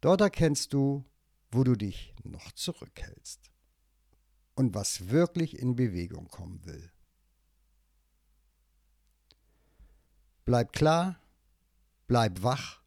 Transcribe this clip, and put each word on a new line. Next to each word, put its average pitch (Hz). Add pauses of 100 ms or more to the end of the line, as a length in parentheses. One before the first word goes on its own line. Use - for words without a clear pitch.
Dort 180
erkennst 165
du, 139 (460)
wo 127
du 127
dich 101
noch -
zurückhältst - (1040)
und 127
was 98
wirklich 160
in 123
Bewegung 87
kommen 87
will. 85 (3500)
Bleib 120
klar, 170 (840)
bleib 107
wach -